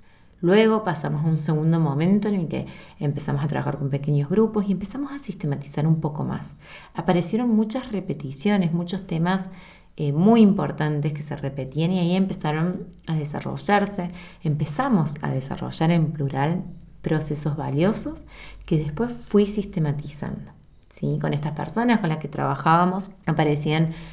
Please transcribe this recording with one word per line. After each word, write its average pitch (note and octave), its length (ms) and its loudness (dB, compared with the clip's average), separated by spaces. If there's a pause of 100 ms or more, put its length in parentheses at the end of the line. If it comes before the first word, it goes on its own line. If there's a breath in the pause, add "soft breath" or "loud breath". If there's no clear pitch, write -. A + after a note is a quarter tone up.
(420 soft breath)
Luego A3 420 6
pasamos D3+ 420 -2
a - 20 2
un D#3+ 100 4
segundo D#3+ 420 2
momento E3 480 2
en G#3 80 0
el E3+ 120 -2
que C3 200 -6 (320 loud breath)
empezamos C#3+ 440 -2
a D#3+ 40 0
trabajar C3+ 320 -2
con C#3 100 -2
pequeños C#3+ 400 0
grupos G#3+ 380 2
y G3 60 0
empezamos C4+ 380 -6
a C#4+ 80 -10
sistematizar C#3+ 680 -4
un D#3+ 140 4
poco D3 220 -4
más. - 320 -6 (380 loud breath)
Aparecieron G#3 560 0
muchas A3 420 0
repeticiones, F#3 800 0
muchos F3 360 -4
temas, F3 420 0 (480 loud breath)
eh, D3 140 0
muy G#3 300 6
importantes D3+ 720 4
que - 80 -8
se - 140 -8
repetían C#3 560 -2
y F#3 80 0
ahí F3 160 2
empezaron F3 720 0 (200)
a D#3+ 80 -2
desarrollarse, D#3 960 -2 (340 loud breath)
empezamos E3 800 2
a C#3+ 100 -2
desarrollar C3+ 600 -2
en D#3+ 200 4
plural C#3+ 520 -2 (380)
procesos D3+ 540 -2
valiosos D3+ 720 -2 (400 loud breath)
que D#3+ 120 0
después D#3 360 -2
fui - 320 2
sistematizando, - 1080 -4 (380)
¿sí? D3 320 -4
Con D3+ 120 -2
estas D3 200 -4
personas A3 460 0
con F3 100 0
las D#3 80 -2
que D3+ 100 -8
trabajábamos E3 840 2 (140)
aparecían D#3 680 2 (200 loud breath)